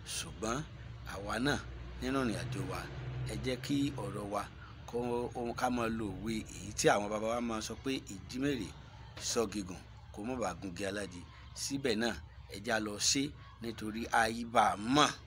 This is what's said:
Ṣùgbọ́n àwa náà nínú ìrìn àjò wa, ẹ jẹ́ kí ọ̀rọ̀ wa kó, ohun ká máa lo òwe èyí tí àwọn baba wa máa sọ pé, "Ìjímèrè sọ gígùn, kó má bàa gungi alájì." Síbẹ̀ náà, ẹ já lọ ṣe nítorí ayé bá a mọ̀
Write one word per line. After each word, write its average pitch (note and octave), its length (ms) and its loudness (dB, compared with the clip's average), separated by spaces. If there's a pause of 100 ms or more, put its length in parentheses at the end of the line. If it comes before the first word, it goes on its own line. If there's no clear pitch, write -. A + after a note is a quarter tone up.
Ṣùgbọ́n G#2+ 540 -4 (500)
àwa G2+ 320 -6
náà C3+ 200 4 (380)
nínú C3 240 0
ìrìn G#2+ 200 0
àjò - 280 -4
wa, F2+ 100 -4 (500)
ẹ G#2+ 80 -4
jẹ́ B2 240 -2
kí C#3+ 340 2
ọ̀rọ̀ G#2 340 -4
wa G2+ 140 0 (400)
kó, - 140 -6 (380)
ohun A#2+ 180 -2
ká B2 160 2
máa A#2+ 180 2
lo A2 200 0
òwe G2 260 -2
èyí G2+ 400 -6
tí - 160 2
àwọn G#2 200 6
baba G#2+ 180 0
wa A#2+ 140 2
máa A2+ 200 0
sọ A2+ 140 -6
pé, - 160 -4 (100)
"Ìjímèrè B2 680 -2 (540)
sọ - 240 2
gígùn, F#2 320 -4 (340)
kó G2+ 120 -10
má B2 120 -2
bàa G2+ 180 0
gungi F2+ 320 -6
alájì." F#2+ 360 -4 (300)
Síbẹ̀ C3+ 440 0
náà, A2+ 200 2 (340)
ẹ - 100 -8
já A2 200 2
lọ G#2 180 -2
ṣe C#3 320 4 (300)
nítorí A2 420 -4 (100)
ayé A#2 340 6
bá A#2 180 8 (100)
a - 20 0
mọ̀ B2 340 8 (180)